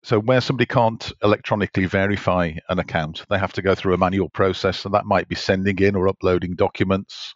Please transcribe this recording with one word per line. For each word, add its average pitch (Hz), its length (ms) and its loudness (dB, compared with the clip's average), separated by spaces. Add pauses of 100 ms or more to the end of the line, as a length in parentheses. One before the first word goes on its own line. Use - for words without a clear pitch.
so 110 160 2
where 123 220 4
somebody 120 240 0
can't 113 440 0 (120)
electronically 104 640 0
verify 95 640 0 (160)
an 90 100 -2
account, 80 520 -4
they 101 80 0
have 95 160 -4
to 101 80 -6
go 92 120 2
through 92 200 0
a 87 40 0
manual 92 300 2
process, 95 560 -2
and 101 80 -6
that 101 140 0
might 92 200 0
be - 100 -6
sending 95 420 0
in 101 180 4
or 92 100 2
uploading 90 480 0
documents. 95 800 -2